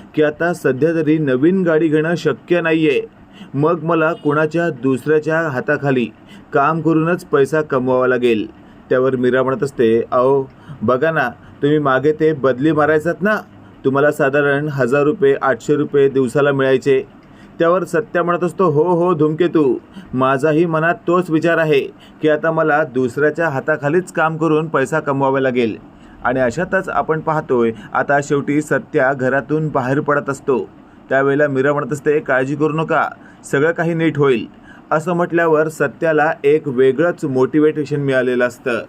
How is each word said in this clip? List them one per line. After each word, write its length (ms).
की 80
आता 300
सध्या 420
तरी 220
नवीन 460
गाडी 240
घेणं 280
शक्य 460
नाहीये, 400
मग 300
मला 300
कोणाच्या 560
दुसऱ्याच्या 720
हाताखाली 680
काम 280
करूनच 440
पैसा 360
कमवावा 460
लागेल. 580
त्यावर 260
मीरा 280
म्हणत 200
असते, 380
"अहो 400
बघा 300
ना, 180
तुम्ही 160
मागे 320
ते 220
बदली 380
मारायचात 500
ना, 140
तुम्हाला 260
साधारण 560
हजार 360
रुपये, 380
आठशे 340
रुपये 340
दिवसाला 420
मिळायचे." 520
त्यावर 240
सत्या 400
म्हणत 200
असतो, 260
"हो, 140
हो 300
धूमकेतू, 640
माझाही 520
मनात 300
तोच 220
विचार 280
आहे 220
की 80
आता 220
मला 320
दुसऱ्याच्या 680
हाताखालीच 600
काम 260
करून 300
पैसा 320
कमवावा 400
लागेल." 380
आणि 160
अशातच 500
आपण 300
पाहतोय, 520
आता 300
शेवटी 380
सत्या 520
घरातून 560
बाहेर 300
पडत 300
असतो. 400
त्यावेळेला 380
मीरा 260
म्हणत 200
असते, 260
"काळजी 360
करू 180
नका, 340
सगळं 200
काही 220
नीट 240
होईल." 480
असं 220
म्हटल्यावर 540
सत्याला 640
एक 240
वेगळंच 580
मोटिवेशन 760
मिळालेलं 480
असतं. 420